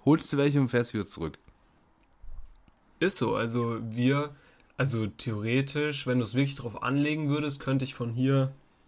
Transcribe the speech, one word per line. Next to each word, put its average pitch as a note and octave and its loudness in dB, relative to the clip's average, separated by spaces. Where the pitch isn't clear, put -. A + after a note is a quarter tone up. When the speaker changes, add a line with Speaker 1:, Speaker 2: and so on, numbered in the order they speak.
Speaker 1:
holst D3+ 4
dir D3 -2
welche C#3+ 4
und B2+ 4
fährst A#2+ 0
wieder G#2 -2
zurück. D#2+ -6
Speaker 2:
Ist F#3 2
so, A2 2
also A#2 -2
wir, B2+ 0
also A2+ 0
theoretisch, C3+ -2
wenn B2+ 2
du A#2+ 0
es G#2+ -4
wirklich C#3 2
drauf A2+ -8
anlegen D3 0
würdest, D3 0
könnte C3+ 0
ich C3 -6
von A#2+ -4
hier C3 2